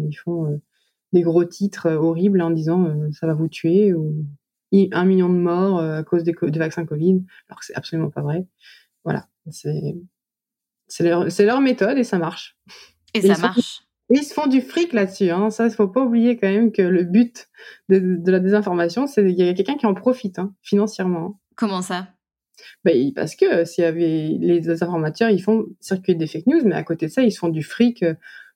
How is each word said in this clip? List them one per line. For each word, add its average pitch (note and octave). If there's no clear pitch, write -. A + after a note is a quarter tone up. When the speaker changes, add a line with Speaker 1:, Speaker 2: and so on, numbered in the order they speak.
Speaker 1:
Ils D3+
font, E3+
euh, D3
des F3
gros E3+
titres, G3
euh, D#3+
horribles E3+
en E3
disant, E3
euh, « D3+
Ça -
va D#3+
vous D#3+
tuer » F#3
ou D#3
i-, F#3+
Un F#3+
million F#3
de F3+
morts, F3
euh, D#3
à D#3+
cause E3+
des E3+
co-, E3+
des D3+
vaccins D#3+
covid, F3
alors -
que -
c'est -
absolument D#3+
pas D3
vrai. D#3
Voilà, D3+
c'est, D3+
c'est -
leur, E3+
c'est G3+
leur B3
méthode B3+
et B3
ça G#3
marche. -
Speaker 2:
Et A3
Speaker 1:
Et -
Speaker 2:
ça F#3+
Speaker 1:
ils G3
se E3
font F3
Speaker 2:
marche. F#3+
Speaker 1:
et B3+
ils D4
se -
font D4
du C4
fric E4+
là-dessus, G3
hein. F#3+
Ça, A3+
faut A3
pas A#3+
oublier A#3
quand G3
même G#3+
que G#3
le F3+
but G#3
de, F#3+
de F#3
la F#3
désinformation, F#3+
c'est G#3+
qu'il F3+
y -
a F3+
quelqu'un G3+
qui C4
en G#3
profite, G3+
hein, G3
financièrement, F#3+
hein. G3+
Speaker 2:
Comment G3
ça ? F#3
Speaker 1:
Bah, -
il, C#3
parce -
que, F#4+
euh, G3
s'il F3
y E3+
avait, D#3+
les E3+
désinformateurs, E3
ils F#3+
font G#3+
circuler F#3
des D#3+
fake E3
news, D#4
mais F#3+
à D#3
côté E3
de D#3+
ça, C4
ils A#3
se F#3
font E3+
du D#3
fric, A#3
euh, E3